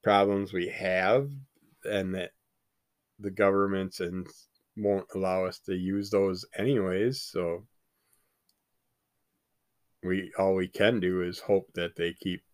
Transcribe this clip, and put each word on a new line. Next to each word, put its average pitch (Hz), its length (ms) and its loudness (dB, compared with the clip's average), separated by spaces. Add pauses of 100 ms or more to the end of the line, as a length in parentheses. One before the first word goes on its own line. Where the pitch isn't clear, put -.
problems 101 500 4
we 87 160 -2
have, 98 640 2 (520)
and 95 300 -2
that 92 180 -6 (840)
the 101 120 -6
governments 98 720 2
and 90 260 -6 (500)
won't 101 380 -2
allow 92 300 0
us 92 140 -6
to 98 160 -6
use 95 340 -4
those 98 360 0 (120)
anyways. 110 640 0
So 90 460 -6 (2500)
we, 92 340 -2
all 95 160 4
we 92 140 0
can 110 320 2
do 90 220 0
is 90 180 -6
hope - 340 0
that 85 220 -4
they 85 160 -2
keep 92 420 -8